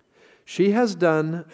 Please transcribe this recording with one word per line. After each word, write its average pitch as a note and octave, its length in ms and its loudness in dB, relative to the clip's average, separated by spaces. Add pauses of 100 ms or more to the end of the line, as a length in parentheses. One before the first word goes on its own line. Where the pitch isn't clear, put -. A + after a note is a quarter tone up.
(460)
"She - 260 0
has A3 240 0
done D#3+ 580 0